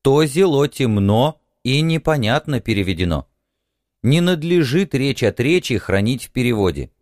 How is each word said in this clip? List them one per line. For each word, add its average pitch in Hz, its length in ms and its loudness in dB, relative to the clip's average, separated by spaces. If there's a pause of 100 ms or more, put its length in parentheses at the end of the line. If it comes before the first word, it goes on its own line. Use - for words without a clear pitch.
то 147 240 4
зело 147 420 0
темно 113 720 0 (240)
и 143 180 2
непонятно 151 800 -2
переведено. 87 680 -2 (760)
Не 147 200 2
надлежит 170 720 0
речь 131 280 -2
от 107 160 -2
речи 135 380 0
хранить 104 480 -2
в - 60 -20
переводе. 101 600 -2 (100)